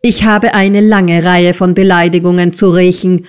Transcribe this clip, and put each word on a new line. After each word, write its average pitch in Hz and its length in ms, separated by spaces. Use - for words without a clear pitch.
Ich 233 200
habe 214 320
eine 196 260
lange 190 420
Reihe 180 300
von 180 220
Beleidigungen 175 760
zu 190 160
rächen 180 600